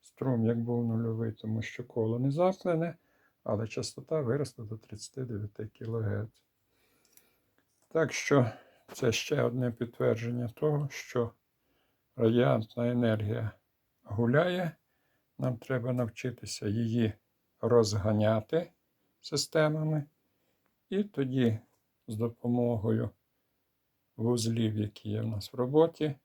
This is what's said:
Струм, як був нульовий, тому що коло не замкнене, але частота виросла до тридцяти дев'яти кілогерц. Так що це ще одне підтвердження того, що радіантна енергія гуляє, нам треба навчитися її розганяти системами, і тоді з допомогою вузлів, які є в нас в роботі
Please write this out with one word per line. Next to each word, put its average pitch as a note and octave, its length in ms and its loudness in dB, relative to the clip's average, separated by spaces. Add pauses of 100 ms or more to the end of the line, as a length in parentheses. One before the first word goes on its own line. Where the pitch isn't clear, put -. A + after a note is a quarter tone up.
Струм, B2 460 0
як A#2 140 2
був A#2+ 240 -2
нульовий, A2+ 480 -2
тому A2 300 -4
що - 220 -10
коло A2+ 340 -2
не C3+ 120 0
замкнене, E3+ 680 0 (480)
але A2 240 -2
частота C3+ 520 -6
виросла B2+ 440 -4
до G#2+ 120 -10
тридцяти - 480 -12
дев'яти G#2+ 420 -8
кілогерц. A2+ 760 -6 (1500)
Так D#3+ 240 0
що B2+ 380 4 (420)
це A2+ 200 0
ще C#3 300 -2
одне A#2+ 280 0
підтвердження A#2+ 800 -2
того, D3 420 -2
що - 400 -4 (880)
радіантна A#2+ 760 2
енергія A2+ 600 0 (520)
гуляє, D#3 720 2 (640)
нам B2+ 180 -2
треба B2+ 360 -4
навчитися A#2+ 760 -4
її A2+ 440 2 (480)
розганяти A2 1080 4 (500)
системами, D#3 840 0 (840)
і G3+ 160 0
тоді B2+ 540 0 (500)
з A2 80 -6
допомогою A#2+ 960 0 (1040)
вузлів, A2+ 600 0
які G#2+ 340 -6
є G#2+ 100 -4
в A2+ 60 -4
нас G#2+ 260 -6
в - 40 -12
роботі D3 580 2 (100)